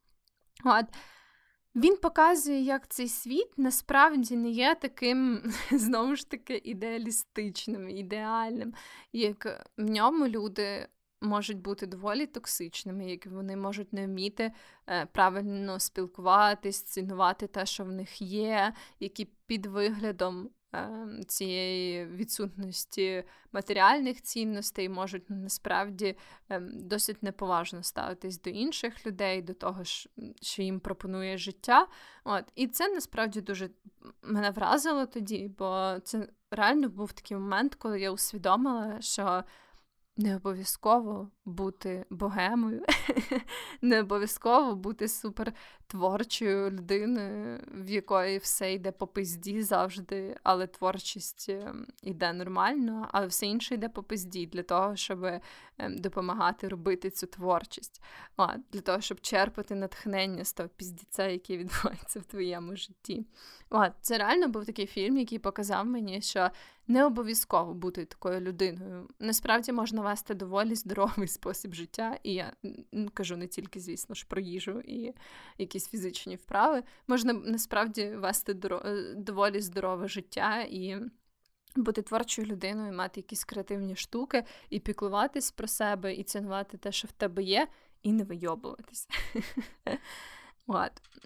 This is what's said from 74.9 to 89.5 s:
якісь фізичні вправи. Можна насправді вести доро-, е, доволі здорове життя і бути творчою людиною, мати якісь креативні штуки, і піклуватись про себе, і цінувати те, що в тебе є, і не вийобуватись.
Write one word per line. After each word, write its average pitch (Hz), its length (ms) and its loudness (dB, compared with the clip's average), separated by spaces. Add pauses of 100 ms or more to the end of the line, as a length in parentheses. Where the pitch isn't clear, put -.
якісь 185 300 -6
фізичні 185 480 -6
вправи. 247 460 4 (240)
Можна 247 260 2
насправді 220 720 0
вести 202 480 -2
доро-, 185 320 -4
е, 196 280 -4
доволі 202 460 2
здорове 185 480 -2
життя 208 640 -2
і 185 260 -6 (800)
бути 220 260 2
творчою 226 460 -2
людиною, 208 440 -4
мати 185 280 -6
якісь - 240 -8
креативні 196 520 -4
штуки, 240 480 -2 (260)
і 208 100 -2
піклуватись 214 720 0
про 220 180 -8
себе, 196 460 0
і 196 100 -8
цінувати 202 540 -6
те, 202 140 -6
що - 160 -4
в - 40 -16
тебе 196 300 0
є, 202 260 4 (340)
і 214 100 4
не 214 120 4
вийобуватись. 175 840 -6 (800)